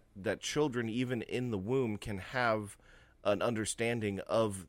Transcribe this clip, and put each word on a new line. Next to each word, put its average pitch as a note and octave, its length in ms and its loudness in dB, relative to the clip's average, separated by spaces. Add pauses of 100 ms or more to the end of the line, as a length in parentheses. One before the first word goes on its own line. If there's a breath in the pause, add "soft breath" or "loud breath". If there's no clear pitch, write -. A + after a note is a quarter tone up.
(160)
that F#2+ 240 -2
children, B2 500 0
even B2 340 0
in B2 280 -2
the G#2 60 0
womb, A2 400 2
can G#2 200 -6
have A2 600 0 (480 soft breath)
an G2+ 160 4
understanding A2 800 0
of G2+ 480 0